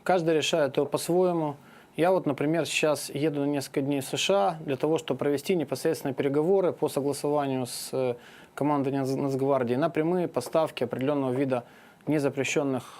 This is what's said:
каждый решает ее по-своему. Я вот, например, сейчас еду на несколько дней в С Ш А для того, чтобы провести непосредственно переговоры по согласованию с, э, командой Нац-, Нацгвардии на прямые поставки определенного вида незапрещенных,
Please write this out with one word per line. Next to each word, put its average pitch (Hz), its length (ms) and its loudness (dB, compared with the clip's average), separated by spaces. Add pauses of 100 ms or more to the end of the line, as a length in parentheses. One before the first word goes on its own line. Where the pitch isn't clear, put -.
каждый 170 320 2
решает 147 420 0
ее 143 80 2
по-своему. 165 720 0 (420)
Я 170 140 4
вот, 175 140 0
например, 147 400 0
сейчас 151 440 0
еду 147 320 -2
на 143 40 0
несколько 143 360 -2
дней 139 200 0
в 139 40 -6
С 143 120 -4
Ш 190 180 2
А 196 300 2
для 143 100 -2
того, 151 220 2
чтобы 135 200 -4
провести 143 380 0
непосредственно 143 580 -2
переговоры 151 600 2
по 151 160 -2
согласованию 139 760 0
с, - 280 -10
э, 127 220 0 (380)
командой 139 400 0
Нац-, 135 220 0
Нацгвардии 135 600 0
на 160 140 2
прямые 165 380 0
поставки 156 560 -2
определенного 135 480 -2
вида 131 320 0 (420)
незапрещенных, 139 800 0 (160)